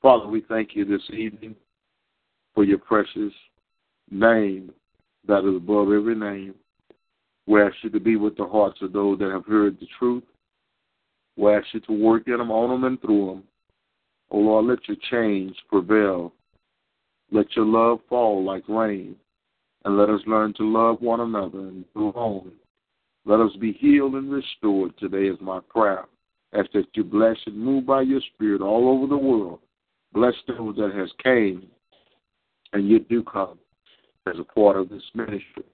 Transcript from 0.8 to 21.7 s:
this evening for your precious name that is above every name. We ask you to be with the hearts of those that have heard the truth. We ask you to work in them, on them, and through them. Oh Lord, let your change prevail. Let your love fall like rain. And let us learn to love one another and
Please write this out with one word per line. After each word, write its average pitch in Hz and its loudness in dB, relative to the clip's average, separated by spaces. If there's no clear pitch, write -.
this 101 -4
evening 107 -10
for 104 4
your 98 4
precious 104 -2
name 98 0
that 101 2
is 95 2
above 101 0
every 107 0
name. 98 -10
We 104 6
ask 101 2
you 113 -8
to 104 -2
be 110 0
with 104 -2
the 101 -6
hearts 98 0
of 95 -10
those 98 -2
that 98 -4
have 95 -8
heard 104 0
the 90 -18
truth. 123 -2
We 104 4
ask 101 -2
you 113 -6
to 110 -6
work 113 2
in 120 -2
them, 120 -4
on 113 0
them, 127 -2
and 127 -2
through 104 2
them. 95 -12
Oh 104 -2
Lord, 107 4
let 123 0
your 101 -6
change 101 -2
prevail. 95 0
Let 104 0
your 113 2
love 113 2
fall 110 0
like 95 -6
rain. 104 -4
And 101 2
let 104 6
us 104 2
learn 107 0
to 110 -2
love 113 2
one 117 -2
another 101 -6
and 92 -16